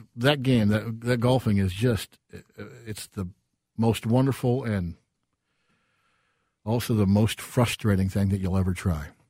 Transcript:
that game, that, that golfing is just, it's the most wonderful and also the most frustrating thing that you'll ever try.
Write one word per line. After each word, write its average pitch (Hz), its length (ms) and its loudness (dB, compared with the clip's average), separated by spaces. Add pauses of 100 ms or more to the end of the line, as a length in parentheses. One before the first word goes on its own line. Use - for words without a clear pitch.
(140)
that 135 300 0
game, 120 240 4
that, 110 320 -2
that 120 180 0
golfing 117 400 2
is 95 140 2
just, 107 460 -4 (680)
it's 107 220 -14
the 95 180 -8 (500)
most 113 300 0
wonderful 127 560 0
and 98 320 -4 (1700)
also 117 300 -2
the 104 120 4
most 104 340 4
frustrating 101 680 0
thing 98 200 0
that 98 100 0
you'll 92 180 -2
ever 92 160 0
try. 78 360 -4 (220)